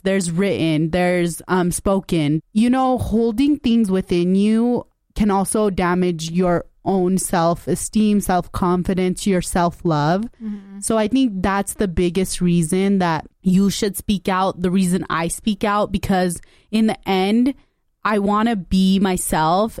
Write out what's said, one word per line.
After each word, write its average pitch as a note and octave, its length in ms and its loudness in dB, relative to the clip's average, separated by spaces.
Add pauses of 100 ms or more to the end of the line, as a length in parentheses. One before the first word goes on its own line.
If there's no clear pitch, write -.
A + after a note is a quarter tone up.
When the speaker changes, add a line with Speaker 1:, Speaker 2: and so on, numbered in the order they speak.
Speaker 1:
There's F#3+ 260 0
written, D#3+ 600 0
there's, F3+ 580 0
um, F3 240 0
spoken. D#3+ 680 0 (120)
You A3+ 180 2
know, C4 280 0
holding A#3 600 0
things A#3 320 2
within F#3 460 0
you A3 500 2 (300)
can G#3 160 2
also G3+ 380 0
damage F3+ 600 0
your F3 360 0 (180)
own F#3+ 340 2
self-esteem, F#3+ 1000 0
self-confidence, F3+ 1080 0
your F#3 160 2
self-love. E3+ 800 0 (200)
Speaker 2:
Mm-hmm. G3+ 380 -12
Speaker 1:
So A3 180 -2
I G#3+ 100 0
think A3 340 0
that's G3 320 -2
the G#3 140 -2
biggest F3 520 -2
reason F3+ 580 2
that E3+ 280 -2 (160)
you F#3 280 2
should G3 260 -4
speak - 320 -4
out, F#3 320 -2
the F3+ 100 0
reason F3+ 380 0
I E3 200 -4
speak - 360 -4
out, G#3 280 0
because F#3 480 0 (300)
in A3 160 2
the - 220 -4
end, G#3 460 2 (500)
I G#3 140 0
wanna G#3 380 0
be F#3+ 420 2
myself F#3 840 0